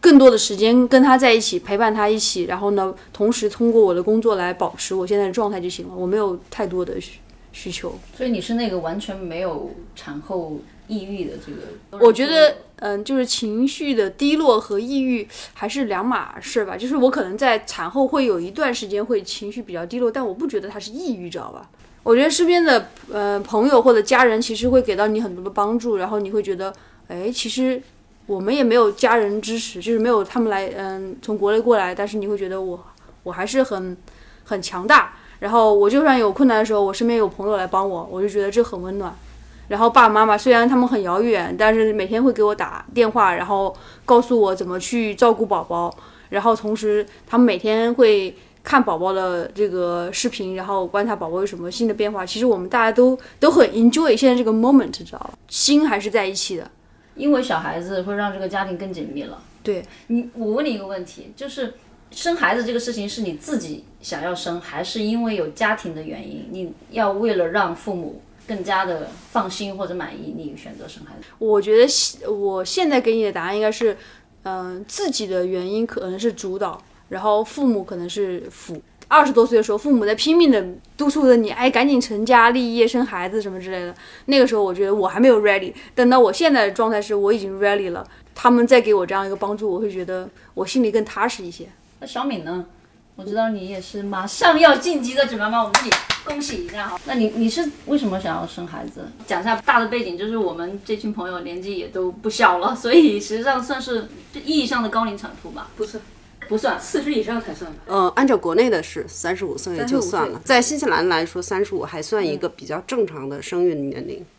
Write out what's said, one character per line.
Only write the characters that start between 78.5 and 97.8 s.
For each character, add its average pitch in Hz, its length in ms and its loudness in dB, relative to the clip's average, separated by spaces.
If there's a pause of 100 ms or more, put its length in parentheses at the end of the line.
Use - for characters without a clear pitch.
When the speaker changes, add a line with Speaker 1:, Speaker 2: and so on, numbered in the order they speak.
Speaker 1:
辅。 - 300 -16 (280)
二 294 180 8
十 269 40 0
多 233 140 6
岁 233 140 2
的 214 40 4
时 220 80 -4
候， 208 60 0
父 285 160 0
母 220 140 2
在 208 80 0
拼 302 200 2
命 339 160 6
地 208 140 4 (320)
督 285 140 -2
促 294 160 2
着 254 100 10
你， 220 140 2
哎， 254 200 0
赶 262 160 2
紧 277 140 4
成 220 240 -4
家 233 240 6
立 240 260 0
业、 233 140 4
生 247 160 0
孩 185 240 -6
子 214 140 -4
什 196 100 -10
么 185 80 -10
之 185 100 -12
类 185 100 -6
的。 175 140 -10 (300)
那 277 140 2
个 247 80 8
时 226 80 0
候 208 100 2
我 185 80 -2
觉 190 140 0
得 196 80 2
我 202 120 0
还 185 140 -2
没 254 80 8
有 220 140 6
ready， 196 280 2 (240)
等 247 140 4
到 254 100 6
我 277 140 6
现 311 220 2
在 226 120 4
的 196 60 -2
状 226 180 0
态 208 120 -2
是 208 120 -4
我 202 160 2
已 226 80 2
经 190 220 -8
ready 202 300 0
了， 175 180 -10 (260)
他 - 160 6
们 240 160 6
再 247 140 8
给 220 140 4
我 185 100 2
这 190 100 -6
样 196 120 -4
一 - 20 -8
个 196 80 -6
帮 202 180 -4
助， 214 160 -4
我 180 80 -2
会 214 120 -4
觉 185 120 -8
得 185 240 -8 (280)
我 190 100 -4
心 254 180 0
里 220 80 2
更 214 140 0
踏 208 240 -2
实 208 160 -8
一 175 60 -12
些。 170 160 -16 (340)
Speaker 2:
那 - 60 -16
小 247 180 -6
敏 226 180 -6
呢？ 175 220 -8 (500)
我 190 80 -18
知 202 120 -10
道 226 160 0
你 190 180 -8
也 196 100 -10
是 202 240 -12
马 196 240 -6
上 320 320 2
要 302 200 6
晋 302 240 -4
级 240 100 -6
的 269 140 0
准 226 120 -6
妈 208 120 -2
妈， 233 120 0
我 214 60 -2
们 202 160 -2
一 214 60 -2
起 202 40 4 (300)
恭 294 160 -6
喜 226 240 -8
一 - 60 -12
下 208 180 -10
哈。 - 160 -8
那 277 120 -8
你， 220 200 -2
你 226 140 0
是 320 180 -4 (160)